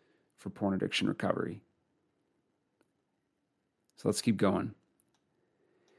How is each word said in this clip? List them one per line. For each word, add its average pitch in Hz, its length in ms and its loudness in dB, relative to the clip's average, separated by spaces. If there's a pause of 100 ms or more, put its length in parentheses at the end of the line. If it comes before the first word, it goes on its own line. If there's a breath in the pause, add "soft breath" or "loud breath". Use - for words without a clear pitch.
(380)
for - 140 -12
porn 98 220 -2
addiction - 340 0
recovery. - 540 -2 (2250)
So - 100 -2
let's - 140 2
keep 107 160 2
going. 98 360 2 (1300)